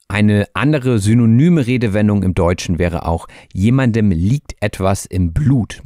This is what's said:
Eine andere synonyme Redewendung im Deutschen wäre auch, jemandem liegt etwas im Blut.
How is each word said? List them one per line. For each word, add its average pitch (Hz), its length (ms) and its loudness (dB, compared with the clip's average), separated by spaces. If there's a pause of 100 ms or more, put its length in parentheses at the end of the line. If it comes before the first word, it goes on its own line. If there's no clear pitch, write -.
(100)
Eine 104 440 2
andere 127 440 0
synonyme 117 680 2
Redewendung 104 560 0
im 92 100 -2
Deutschen 87 460 -2
wäre 85 260 -2
auch, 82 220 -4 (260)
jemandem 113 560 0
liegt 95 480 -2
etwas 98 480 -4
im 90 260 -2
Blut. 127 540 -2